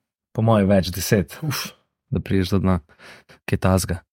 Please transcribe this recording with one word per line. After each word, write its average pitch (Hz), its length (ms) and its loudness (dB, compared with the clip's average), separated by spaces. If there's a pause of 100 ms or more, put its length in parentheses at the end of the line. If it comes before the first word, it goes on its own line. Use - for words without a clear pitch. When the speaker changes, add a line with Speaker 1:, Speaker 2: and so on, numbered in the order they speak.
(340)
Speaker 1:
po 113 60 -4
moje 110 240 4
več, 95 240 2
deset, 92 520 -2
Speaker 2:
Uf. - 260 -6 (460)
Speaker 1:
da - 60 -2
prideš 95 320 -2
do 101 80 2
dna, 92 200 2 (640)
kaj - 160 -2
takega. 92 400 2 (140)